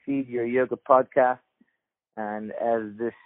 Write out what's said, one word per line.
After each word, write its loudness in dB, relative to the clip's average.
Feed -4
Your -2
Yoga 0
podcast. 4
And -8
as -2
this -4